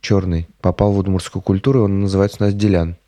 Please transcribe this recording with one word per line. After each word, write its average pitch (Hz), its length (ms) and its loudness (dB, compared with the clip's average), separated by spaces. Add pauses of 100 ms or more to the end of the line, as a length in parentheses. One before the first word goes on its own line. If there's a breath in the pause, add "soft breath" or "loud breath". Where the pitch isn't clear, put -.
черный 92 480 -2 (120)
попал 104 320 2
в 101 60 0
удмуртскую 95 440 -4
культуру, 120 380 0
и - 20 2
он 98 180 0
называется 98 400 0
у 104 40 0
нас 101 100 2
делян. 90 420 0 (120)